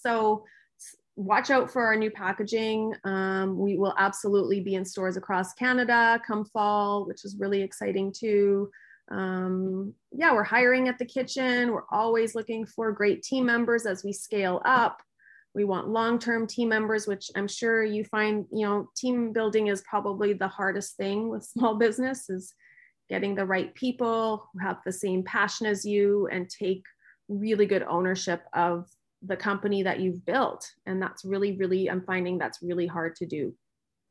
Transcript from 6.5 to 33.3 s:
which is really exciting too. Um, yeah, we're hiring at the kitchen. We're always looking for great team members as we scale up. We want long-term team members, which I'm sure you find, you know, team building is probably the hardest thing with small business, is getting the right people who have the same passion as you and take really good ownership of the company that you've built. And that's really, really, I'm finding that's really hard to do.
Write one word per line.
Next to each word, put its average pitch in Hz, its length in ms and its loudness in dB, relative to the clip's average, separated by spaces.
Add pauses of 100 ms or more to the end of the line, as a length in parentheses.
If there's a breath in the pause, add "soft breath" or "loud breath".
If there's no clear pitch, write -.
which 202 180 -10
is 202 160 -12
really 196 220 0
exciting 196 500 -2
too. 202 580 2 (400 loud breath)
Um, 185 840 -2 (200)
yeah, 302 200 4
we're 208 100 4
hiring 254 440 4
at 247 100 0
the 254 60 -4
kitchen. 247 680 0
We're - 180 -4
always 226 420 2
looking 220 320 -6
for 220 280 -2
great 202 300 2
team 262 220 0
members 233 400 2
as 190 200 -4
we 202 80 -4
scale 190 500 -2
up. 247 380 4 (520 soft breath)
We 208 120 0
want 190 240 -2
long-term 226 580 0
team 233 220 -2
members, 220 380 0
which 196 280 -6
I'm 202 140 -4
sure 226 340 0
you 214 220 -2
find, 214 480 0
you 214 120 0
know, 202 300 0
team 240 380 0
building 220 340 2
is 202 140 0
probably 202 500 0
the 190 160 0
hardest 196 480 -4
thing 202 320 -2
with 220 160 -6
small 240 320 0
business, 247 540 0
is 185 240 -8 (560 soft breath)
getting 196 260 -2
the 196 100 -2
right 185 300 -2
people 226 800 -2
who 185 60 -10
have 180 260 -4
the 185 80 -4
same 185 300 -2
passion 214 440 0
as 208 160 0
you 202 480 2
and 185 180 -4
take 190 340 -4 (440 soft breath)
really 208 380 0
good 190 180 2
ownership 185 680 0
of 175 340 0 (360)
the 185 140 -4
company 202 460 0
that 185 160 0
you've 180 260 -2
built. - 420 0 (180)
And 190 160 -4
that's - 240 -8
really, 196 320 -2
really, 190 320 0
I'm 180 160 -2
finding 180 320 -2
that's - 240 -6
really 175 260 -2
hard 165 300 -6
to 180 80 -8
do. 151 280 -6 (560)